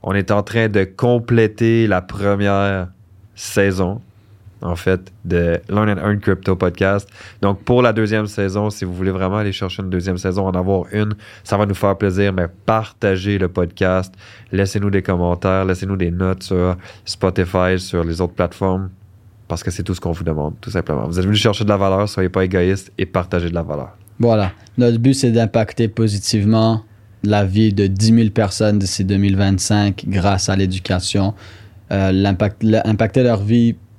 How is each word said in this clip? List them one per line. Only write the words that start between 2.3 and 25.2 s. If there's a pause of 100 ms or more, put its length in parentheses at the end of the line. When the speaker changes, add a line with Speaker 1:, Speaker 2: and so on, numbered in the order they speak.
Speaker 1:
saison, (600)
en
fait, (140)
de
Learn
and
Earn
Crypto
Podcast. (320)
Donc,
pour
la
deuxième
saison,
si
vous
voulez
vraiment
aller
chercher
une
deuxième
saison,
en
avoir
une, (300)
ça
va
nous
faire
plaisir,
mais (200)
partagez
le
podcast. (380)
Laissez-nous
des
commentaires,
laissez-nous
des
notes
sur (260)
Spotify,
sur
les
autres
plateformes, (580)
parce
que
c'est
tout
ce
qu'on
vous
demande,
tout
simplement.
Vous
êtes
venu
chercher
de
la
valeur,
soyez
pas
égoïste
et
partagez
de
la
valeur. (200)
Speaker 2:
Voilà. (240)
Notre
but,
c'est